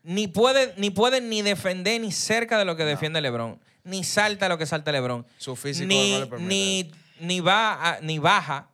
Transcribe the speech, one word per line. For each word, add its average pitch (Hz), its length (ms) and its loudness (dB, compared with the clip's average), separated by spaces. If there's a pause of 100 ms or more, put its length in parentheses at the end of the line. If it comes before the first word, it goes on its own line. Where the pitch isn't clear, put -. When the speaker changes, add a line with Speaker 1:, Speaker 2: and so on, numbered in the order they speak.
Speaker 1:
ni 190 260 -2
puede, 247 480 4
ni 202 140 -2
puede 247 300 4
ni 220 220 -2
defender 202 580 -2
ni 208 120 -4
cerca 226 460 0
de 202 60 2
lo 170 120 -2
que 160 80 -2
Speaker 2:
No. 151 60 2
Speaker 1:
defiende 156 300 -2
LeBron, 117 380 -4 (260)
ni 185 200 -6
salta 202 440 0
lo 170 100 0
que 156 80 -4
salta 151 260 -2
LeBron. 123 320 -2 (140)
Speaker 2:
Su 127 180 -10
físico 165 320 -6
Speaker 1:
Ni, 202 240 4
Speaker 2:
no 202 80 0
le - 60 -6
permite. 175 220 -6
Speaker 1:
ni, 190 440 0 (340)
ni 180 140 0
va 180 540 2
a, 98 80 -10
ni 156 160 -2
baja 165 560 2